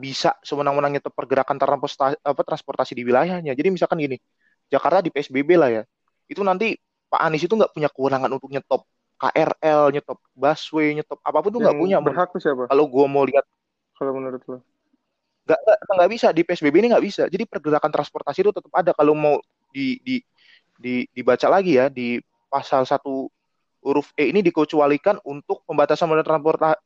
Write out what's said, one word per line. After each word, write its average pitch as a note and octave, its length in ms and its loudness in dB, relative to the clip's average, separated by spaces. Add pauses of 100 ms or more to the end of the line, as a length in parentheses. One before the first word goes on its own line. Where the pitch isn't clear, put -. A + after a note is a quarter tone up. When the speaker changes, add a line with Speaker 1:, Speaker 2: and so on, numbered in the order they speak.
Speaker 1:
bisa C3+ 400 -2
sewenang-wenang C#3+ 560 -2
nyetop - 160 -10
pergerakan C3+ 480 -2
transporta-, C#3+ 560 -2
apa, D3 240 -4
transportasi C3+ 560 -6
di B2 80 -8
wilayahnya. D3+ 480 0
Jadi D3+ 160 0
misalkan E3+ 320 -2
gini, C3+ 160 -4 (540)
Jakarta C#3+ 340 2
di - 80 -6
P C#3+ 80 -4
S - 80 -8
B C#3 160 -2
B E3 80 4
lah D#3 160 6
ya, A2 140 -2 (420)
itu D3+ 160 -8
nanti F#3+ 320 0 (400)
Pak - 80 2
Anies D#3 240 0
itu F#3+ 80 -2
nggak G#3+ 240 2
punya D3+ 160 -2
kewenangan C3+ 400 -2
untuk C3+ 160 -10
nyetop C3+ 400 -4 (320)
K - 160 0
R D3+ 240 2
L, D3+ 320 4
nyetop C#3+ 240 -8 (160)
busway, D3+ 640 -2
nyetop D3 240 -10
apapun D#3 320 -2
tuh A#3+ 80 -4
nggak D#3+ 160 4
Speaker 2:
Yang D3+ 80 -2
Speaker 1:
punya, F#3+ 160 2
Mon. D3 80 0
Speaker 2:
berhak F3 240 -2
tuh F#3 80 -8
siapa? B2+ 320 -2
Speaker 1:
Kalau D3 160 4
gue C3 160 2
mau C#3 160 0
lihat C3+ 240 2 (520)
Speaker 2:
Kalau C#3 200 -4
menurut C3 320 -10
lo? B2+ 80 -12 (840)
Speaker 1:
Nggak, - 160 2
nggak, - 180 4 (220)
nggak F3+ 120 6
bisa. A#3 200 2
Di E3 160 2
P - 80 -2
S - 80 -8
B D3+ 100 4
B - 80 6
ini A#3 100 4
nggak F#3+ 140 4
bisa. G3 240 -4
Jadi F#3+ 160 -4
pergerakan D3+ 460 -2
transportasi D3 500 -6
itu G3+ 100 0
tetap - 220 -8
ada. F3 220 0
Kalau D3+ 180 4
mau D3+ 240 0 (320)
di, C3 320 -4
di, B2+ 140 -6 (640)
di, B2 320 -4
dibaca B2+ 360 0
lagi F3 300 4
ya, B2+ 140 4
di A#2+ 260 -6 (320)
pasal C3+ 380 -2
satu C3+ 420 -4 (540)
huruf C#3 320 -2
E C#3+ 160 0
ini F#3+ 80 2
dikecualikan D3+ 880 2
untuk C#3+ 400 -10
pembatasan D3+ 400 0
moda D#3 160 2
transporta-, D#3 640 0